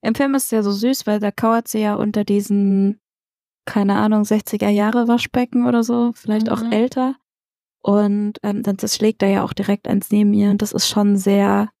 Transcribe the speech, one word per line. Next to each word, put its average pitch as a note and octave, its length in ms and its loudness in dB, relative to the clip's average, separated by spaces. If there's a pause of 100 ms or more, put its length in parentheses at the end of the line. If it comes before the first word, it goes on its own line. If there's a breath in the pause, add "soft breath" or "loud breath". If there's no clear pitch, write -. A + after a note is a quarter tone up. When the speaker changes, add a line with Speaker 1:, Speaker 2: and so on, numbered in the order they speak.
Speaker 1:
Im A3+ 140 -2
Film C#4 200 0
ist C4 100 0
es - 60 -6
ja A3 120 0
so G3+ 80 0
süß, A#3 360 -2
weil G#3+ 120 0
da G3+ 120 -2
kauert A3+ 360 0
sie G#3+ 120 -4
ja G#3 160 0
unter G#3 280 -2
diesen, G3+ 760 0 (640)
keine G3+ 300 0
Ahnung, G#3+ 300 2
sechziger G#3 440 -2
Jahre G#3+ 380 2
Waschbecken A#3+ 600 0
oder A#3 160 2
so, A#3+ 300 0
vielleicht A3 380 -2
auch A#3 100 -2
Speaker 2:
Mhm. A#3 100 -4
Speaker 1:
älter. B3+ 440 0 (680)
Und, G#3 600 0
ähm, G#3 200 -4
dann, G3 140 -2
das - 180 -4
schlägt G#3+ 280 0
er G3 60 4
ja G3 140 2
auch - 100 -6
direkt G3+ 340 -4
eins - 240 -2
neben G#3 220 4
ihr. G3+ 180 4
Und G3+ 100 0
das G#3+ 120 -4
ist - 160 -2
schon G3+ 280 2
sehr G3 520 2 (100)